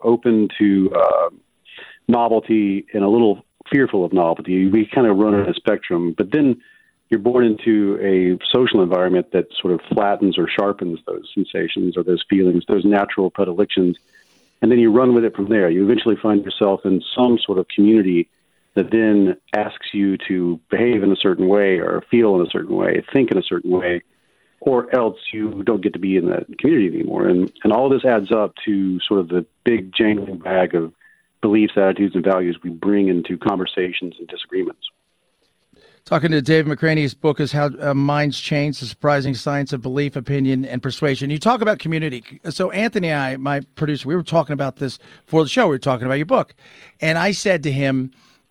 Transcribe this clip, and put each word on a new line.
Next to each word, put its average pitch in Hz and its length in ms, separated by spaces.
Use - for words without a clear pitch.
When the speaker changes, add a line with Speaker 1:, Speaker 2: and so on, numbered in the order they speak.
Speaker 1:
open 117 460
to, 98 340
uh, 85 360
novelty 110 840
and 101 120
a - 20
little 107 380
fearful 120 320
of 85 80
novelty. 92 560
We 107 180
kind 123 220
of 101 80
run 104 180
on 101 140
a 87 60
spectrum, 87 640
but 95 140
then 143 280
you're 110 120
born 123 240
into 107 560
a 92 360
social 123 280
environment 90 500
that 90 160
sort 90 120
of 87 60
flattens 101 480
or 85 120
sharpens 98 580
those 90 260
sensations 90 600
or 90 80
those 87 260
feelings, 90 380
those 98 160
natural 101 460
predilections. 92 640
And 110 100
then 120 80
you 113 120
run 127 220
with 117 100
it 110 120
from 98 120
there. 98 220
You 92 160
eventually 117 320
find 104 260
yourself 98 420
in 92 160
some 123 300
sort 95 140
of 90 100
community 101 600
that 95 180
then 104 460
asks 104 400
you 98 240
to 87 320
behave 107 320
in 98 100
a 92 40
certain 92 320
way 98 320
or 87 320
feel 110 300
in 85 40
a - 40
certain 90 260
way, 90 280
think 131 180
in 98 60
a 87 60
certain - 280
way, 90 300
or 123 340
else 117 240
you 104 320
don't 104 180
get 98 120
to 85 60
be 95 180
in 87 120
that - 160
community 127 280
anymore. 82 400
And, 90 240
and 107 80
all 127 180
this 131 160
adds 113 260
up 107 240
to 95 420
sort 101 140
of 82 80
the 90 160
big 95 320
jangling 98 440
bag 92 360
of 82 180
beliefs, 107 340
attitudes, 95 380
and 90 100
values 92 400
we 90 60
bring 95 380
into 90 280
conversations 92 840
and 85 80
disagreements. - 540
Speaker 2:
Talking 160 240
to 156 120
Dave 156 240
McCraney, 156 340
his 139 160
book 151 240
is 143 120
How, 147 280
uh, 143 160
Minds 143 440
Change, 147 400
The 127 60
Surprising 139 480
Science 143 400
of 127 80
Belief, 135 340
Opinion, 135 500
and 123 180
Persuasion. 139 480
You 151 80
talk 226 220
about 208 180
community. 156 600
So 185 180
Anthony 190 400
and 151 100
I, 131 180
my 143 240
producer, 147 340
we 156 80
were 175 60
talking 156 320
about 139 220
this 135 240
before 160 160
the 143 80
show. 247 160
We 165 60
were 135 80
talking 127 260
about 135 140
your 156 80
book. 233 260
And 160 180
I 185 140
said 180 320
to 151 80
him, 135 400